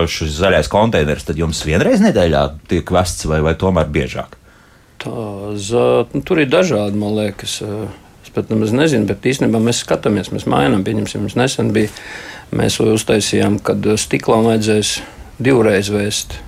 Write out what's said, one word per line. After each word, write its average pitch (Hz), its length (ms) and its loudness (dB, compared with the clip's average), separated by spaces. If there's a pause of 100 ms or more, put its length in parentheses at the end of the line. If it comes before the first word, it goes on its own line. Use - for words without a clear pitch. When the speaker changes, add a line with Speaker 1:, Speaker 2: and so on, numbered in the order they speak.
Speaker 1:
šis 78 320 -4
zaļais 87 320 2
konteiners, 101 560 2
tad 80 160 -4
jums 80 240 -2
vienreiz 156 400 2
nedēļā 82 380 4 (260)
tiek 87 240 -2
vests 90 320 0
vai, 78 160 0
vai 78 160 2
tomēr 85 320 2
biežāk? 73 480 -6 (640)
Speaker 2:
Tā, 120 140 -8 (420)
za-, 120 560 2
nu, 143 80 -2
tur 160 240 0
ir 131 80 -2
dažādi, 104 480 0
man 104 160 -2
liekas, 104 480 -4
ā, 104 220 -8 (340)
es - 80 -20
pat - 240 -4
nemaz 110 240 2
nezinu, 131 320 2
bet 98 160 -4
īstenībā 123 320 2
mēs 113 240 0
skatāmies, 107 560 0
mēs - 160 -6
mainām, 120 320 2
pieņemsim, 107 400 -4
mums 98 160 -6
nesen 117 320 0
bija, 107 160 0 (640)
mēs 110 240 0
uztaisījām, 107 880 2
kad, 101 160 0
ā, 104 160 2
stiklam - 560 2
vajadzēs 107 460 0 (420)
divreiz 107 480 4
vēst. 104 480 -4 (100)